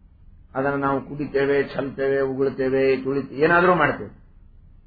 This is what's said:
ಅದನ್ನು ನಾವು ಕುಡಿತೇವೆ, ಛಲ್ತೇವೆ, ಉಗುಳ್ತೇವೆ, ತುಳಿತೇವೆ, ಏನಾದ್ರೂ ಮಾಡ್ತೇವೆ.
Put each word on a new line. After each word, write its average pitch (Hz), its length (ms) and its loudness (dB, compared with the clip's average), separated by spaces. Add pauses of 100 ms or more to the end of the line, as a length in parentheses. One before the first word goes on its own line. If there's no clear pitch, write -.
(540)
ಅದನ್ನು 139 240 -2
ನಾವು 139 220 -2
ಕುಡಿತೇವೆ, 139 760 -2
ಛಲ್ತೇವೆ, 139 460 -2
ಉಗುಳ್ತೇವೆ, 135 760 0
ತುಳಿತೇವೆ, 135 440 -4
ಏನಾದ್ರೂ 175 340 4
ಮಾಡ್ತೇವೆ. 131 360 0 (760)